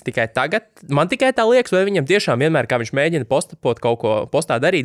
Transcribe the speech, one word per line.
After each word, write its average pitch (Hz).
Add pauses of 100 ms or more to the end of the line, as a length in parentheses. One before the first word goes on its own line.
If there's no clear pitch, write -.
tikai 120 (100)
tagad. 160 (260)
Man 151
tikai 262
tā 226
liekas, 240
vai 185
viņam 185
tiešām 143
vienmēr, 151
kā 127
viņš 117
mēģina 143
postapot 135
kaut 117
ko, 110 (180)
postā 139
darīt, 160